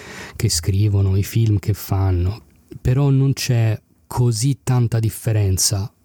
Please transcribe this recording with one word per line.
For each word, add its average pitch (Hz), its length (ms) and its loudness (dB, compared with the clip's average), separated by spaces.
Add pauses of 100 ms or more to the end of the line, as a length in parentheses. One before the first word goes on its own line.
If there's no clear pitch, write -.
(380)
che 113 100 0
scrivono, 98 680 2
i 101 60 2
film 110 360 0
che 104 140 -2
fanno, 92 680 -2 (360)
però 139 300 2
non 135 240 2
c'è 113 440 0 (300)
così 120 560 0
tanta 120 360 0
differenza 104 920 0 (140)